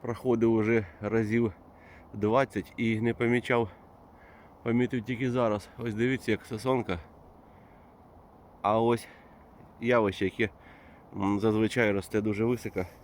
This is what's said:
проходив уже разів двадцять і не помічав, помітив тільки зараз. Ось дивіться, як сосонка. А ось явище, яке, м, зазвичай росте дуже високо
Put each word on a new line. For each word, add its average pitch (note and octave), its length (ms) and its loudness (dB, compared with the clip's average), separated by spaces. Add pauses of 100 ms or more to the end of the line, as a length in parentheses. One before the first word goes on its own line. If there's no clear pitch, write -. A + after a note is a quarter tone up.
проходив A#2 520 2
уже A2 340 2 (140)
разів A2 520 0 (600)
двадцять G#2+ 640 0
і A2+ 240 0
не A#2 140 0
помічав, A#2+ 540 0 (920)
помітив A#2+ 420 0
тільки B2 260 -4
зараз. A2+ 380 0 (100)
Ось A#2 160 -6
дивіться, B2 360 -2
як G#2 160 -2
сосонка. A#2 520 -2 (1600)
А G#2+ 180 2
ось A#2 280 0 (720)
явище, A2+ 440 2
яке, G2+ 240 -2 (680)
м, G2 240 0
зазвичай A2 520 2
росте G2 280 -2
дуже G#2+ 240 -2
високо A2+ 420 -2 (180)